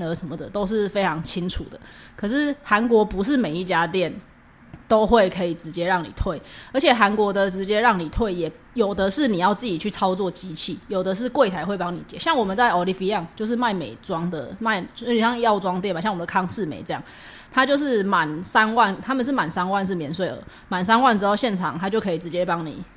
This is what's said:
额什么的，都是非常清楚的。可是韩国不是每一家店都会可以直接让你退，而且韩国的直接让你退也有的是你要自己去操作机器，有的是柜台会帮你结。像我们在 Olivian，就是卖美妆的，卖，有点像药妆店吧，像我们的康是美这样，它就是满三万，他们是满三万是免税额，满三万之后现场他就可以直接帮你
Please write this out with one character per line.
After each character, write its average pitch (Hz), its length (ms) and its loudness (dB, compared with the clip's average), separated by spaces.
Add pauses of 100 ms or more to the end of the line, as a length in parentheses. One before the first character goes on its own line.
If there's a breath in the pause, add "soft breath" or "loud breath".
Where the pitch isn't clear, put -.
额 165 80 -2
什 170 140 -6
么 156 100 -8
的， 156 140 -10
都 202 160 -2
是 208 220 0
非 202 120 0
常 170 220 0
清 180 260 -4
楚 - 220 -4
的。 - 80 -16 (360 loud breath)
可 208 120 -6
是 285 340 0
韩 220 260 2
国 220 160 6
不 196 200 -2
是 277 120 2
每 196 160 0
一 175 140 -4
家 170 220 2
店 170 260 0 (720)
都 220 180 4
会 196 260 6
可 185 120 -4
以 175 120 -2
直 160 160 -10
接 170 160 -4
让 180 160 0
你 - 120 -12
退， 170 240 -4 (320 loud breath)
而 262 80 0
且 285 140 6
韩 214 200 4
国 208 200 2
的 196 160 2
直 190 160 -4
接 208 160 2
让 220 180 4
你 160 100 -4
退 220 220 -2
也 165 200 -4 (240)
有 202 180 2
的 196 160 0
是 277 180 2
你 190 120 2
要 185 120 4
自 202 140 -4
己 170 140 -2
去 208 100 -4
操 190 240 0
作 185 160 -2
机 175 240 -10
器， - 240 -4 (100)
有 185 160 -2
的 190 100 -2
是 233 140 -4
柜 240 220 2
台 170 160 -4
会 202 100 -4
帮 175 160 -4
你 170 160 -8
结。 - 120 -14
像 320 180 2
我 220 80 2
们 190 100 -2
在 240 140 4
Olivian， 190 560 0 (100)
就 214 120 -6
是 240 80 -2
卖 233 180 0
美 127 300 -6
妆 170 260 -4
的， 160 300 -8
卖， 220 180 0 (220)
有 233 80 -8
点 233 120 2
像 233 200 2
药 220 200 2
妆 185 220 -2
店 196 120 -2
吧， 160 60 -4
像 208 140 -2
我 - 20 -4
们 170 40 -6
的 170 120 -6
康 185 160 0
是 180 200 -4
美 120 160 -10
这 156 100 -6
样， 135 80 -6 (500 loud breath)
它 262 140 4
就 277 100 4
是 262 280 2
满 170 400 0
三 220 320 2
万， 202 260 4
他 262 140 -4
们 247 100 0
是 285 60 -2
满 240 180 0
三 180 180 -2
万 196 160 0
是 190 120 -2
免 156 180 -6
税 175 160 -2
额， 123 80 -8 (320 loud breath)
满 185 160 -2
三 226 160 6
万 240 160 6
之 196 80 0
后 208 100 4
现 214 220 0
场 160 220 -4
他 190 100 -4
就 214 100 0
可 185 140 -2
以 156 60 0
直 165 100 -10
接 175 160 -2
帮 170 180 -2
你 151 140 -10 (200)